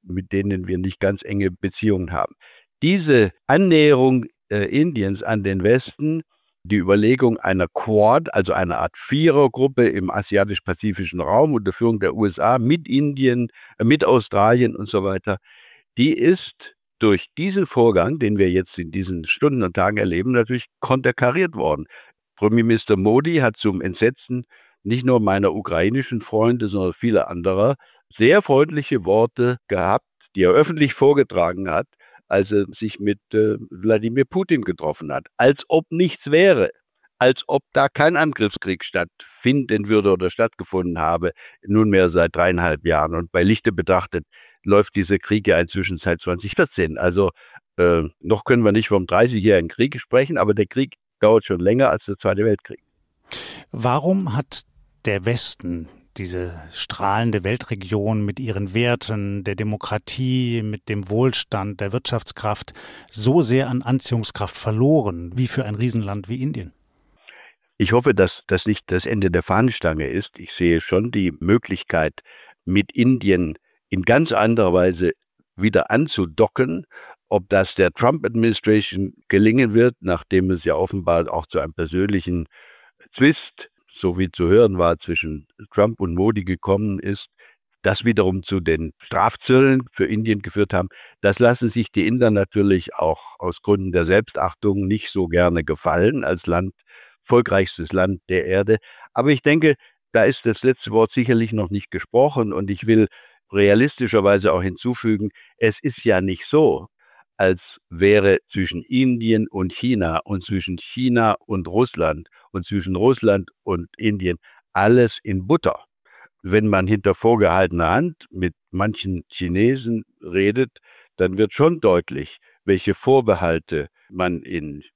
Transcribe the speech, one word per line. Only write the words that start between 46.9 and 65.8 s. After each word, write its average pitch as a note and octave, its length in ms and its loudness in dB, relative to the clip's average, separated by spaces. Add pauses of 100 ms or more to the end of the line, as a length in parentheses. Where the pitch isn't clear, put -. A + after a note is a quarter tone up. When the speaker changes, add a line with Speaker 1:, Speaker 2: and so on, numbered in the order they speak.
Speaker 1:
Also, F2+ 340 0 (460)
äh, E2+ 260 2 (160)
noch G2+ 240 -4
können A#2+ 220 2
wir G#2 80 4
nicht G#2+ 160 -2
vom F#2+ 180 0
dreißigjährigen G2+ 600 2
Krieg C3 280 -4
sprechen, C3+ 400 -2
aber G#2 160 2
der G2+ 140 0
Krieg C3+ 280 -4 (260)
dauert G#2+ 240 4
schon F2 160 -2
länger A2+ 300 2
als - 160 -4
der G2 100 -8
Zweite G2 260 -2
Weltkrieg. - 400 -4 (880)
Speaker 2:
Warum D3 640 -2
hat - 280 -6 (420)
der G2 180 -2
Westen, F2 640 -4 (300)
diese F2+ 420 -8 (120)
strahlende G#2 720 -2
Weltregion G#2 800 -4
mit G2+ 140 -6
ihren G2+ 340 -6
Werten, G#2 720 -2
der G2+ 100 -6
Demokratie, A#2 1120 -4
mit G#2+ 260 -8
dem G#2 200 -6
Wohlstand, G#2+ 720 -2
der G2 140 -6
Wirtschaftskraft, - 800 -6 (380)
so C3 320 2
sehr C3 260 0
an B2+ 140 -4
Anziehungskraft A#2+ 760 -4
verloren, G#2+ 800 0
wie B2+ 120 -2
für - 180 -4
ein G#2 100 -6
Riesenland G#2 520 -4